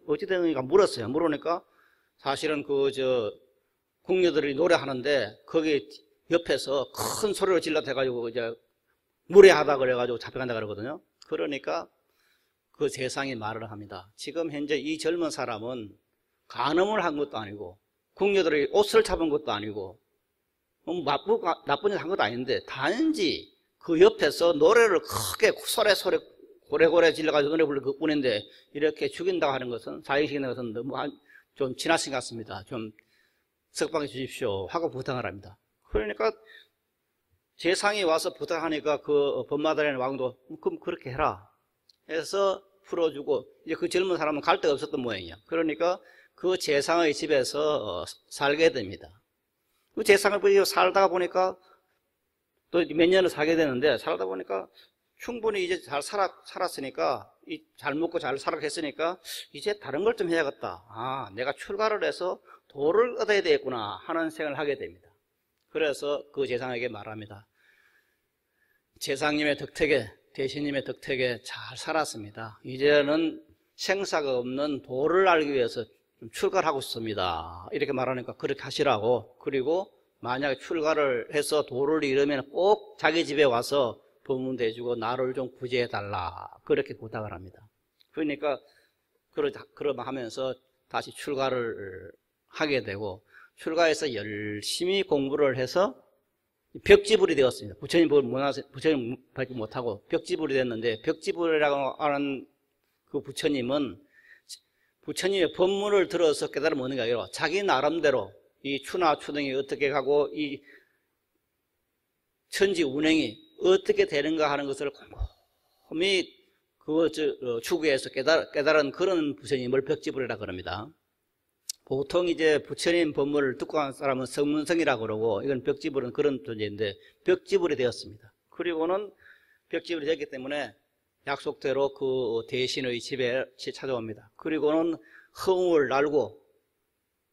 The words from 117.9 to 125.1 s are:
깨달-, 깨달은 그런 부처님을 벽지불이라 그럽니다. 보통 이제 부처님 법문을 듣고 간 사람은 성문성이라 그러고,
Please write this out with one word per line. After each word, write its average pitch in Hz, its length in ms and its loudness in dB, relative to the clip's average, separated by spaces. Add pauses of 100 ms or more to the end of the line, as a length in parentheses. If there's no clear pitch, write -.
깨달-, 139 420 2
깨달은 147 400 4
그런 170 440 0
부처님을 131 500 -2
벽지불이라 131 520 -4
그럽니다. 92 500 -8 (1000)
보통 143 420 0
이제 156 360 4
부처님 165 500 0
법문을 143 460 0
듣고 160 180 -4
간 139 160 -2
사람은 131 320 -2
성문성이라 147 720 0
그러고, 110 460 0